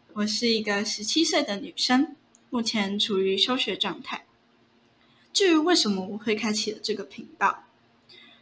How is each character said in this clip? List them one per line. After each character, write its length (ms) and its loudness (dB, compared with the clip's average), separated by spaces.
我 120 -4
是 220 -2
一 160 4
个 220 0
十 180 -6
七 220 2
岁 180 2
的 140 -4
女 180 -10
生， 400 2
目 120 -2
前 340 -2
处 220 0
于 180 2
休 200 2
学 200 -2
状 240 -4
态。 260 -12
至 200 4
于 40 6
为 180 4
什 160 2
么 160 -2
我 100 -8
会 200 -2
开 160 -2
启 180 -4
了 100 -8
这 140 -4
个 80 -8
频 240 -16
道， 280 -2